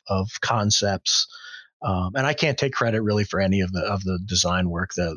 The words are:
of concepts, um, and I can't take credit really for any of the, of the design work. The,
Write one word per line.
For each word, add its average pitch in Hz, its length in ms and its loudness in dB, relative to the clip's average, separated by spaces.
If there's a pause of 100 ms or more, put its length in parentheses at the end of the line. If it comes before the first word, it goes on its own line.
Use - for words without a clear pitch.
of 98 200 0 (120)
concepts, 104 880 0 (580)
um, 92 300 0
and 135 120 2
I 151 60 2
can't 143 240 0
take 135 160 0
credit 113 300 2
really 104 220 2
for 95 160 -2
any 98 200 4
of 92 120 0
the, 92 80 -2
of 101 240 -2
the 92 200 0
design 90 460 2
work. 87 240 -2
The, 82 220 -2